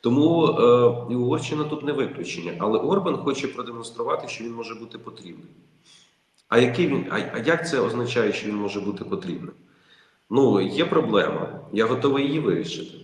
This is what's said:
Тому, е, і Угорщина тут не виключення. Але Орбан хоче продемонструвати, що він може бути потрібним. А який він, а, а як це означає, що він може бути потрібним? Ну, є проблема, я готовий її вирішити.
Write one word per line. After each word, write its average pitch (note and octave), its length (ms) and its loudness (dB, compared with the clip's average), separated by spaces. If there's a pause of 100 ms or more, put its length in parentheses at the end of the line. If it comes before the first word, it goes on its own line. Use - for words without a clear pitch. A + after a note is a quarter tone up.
Тому, D3+ 460 4
е, A#2+ 680 4
і B2 40 -2
Угорщина D3+ 480 -2
тут D3+ 200 -6
не C#3+ 80 -2
виключення. F2 680 -4
Але G#2+ 200 0
Орбан F3 380 0
хоче C#3 320 -4
продемонструвати, A#2+ 800 -6
що A2+ 160 -10
він A#2 80 -8
може A2+ 220 -10
бути A2+ 240 -16
потрібним. - 500 -18 (1000)
А A2+ 100 4
який B2+ 280 4
він, C#3 240 0
а, - 80 -2 (160)
а A2+ 40 -4
як D#3+ 300 0
це C3+ 120 0
означає, A#2 520 0
що G#2+ 160 -6
він G#2 80 -4
може G2+ 240 -4
бути G2 240 -6
потрібним? F#2+ 480 -8 (800)
Ну, A2 300 6
є F#2+ 240 0
проблема, G#2+ 760 0 (120)
я G#2+ 140 2
готовий C#3 400 2
її D3+ 140 0
вирішити. - 640 -4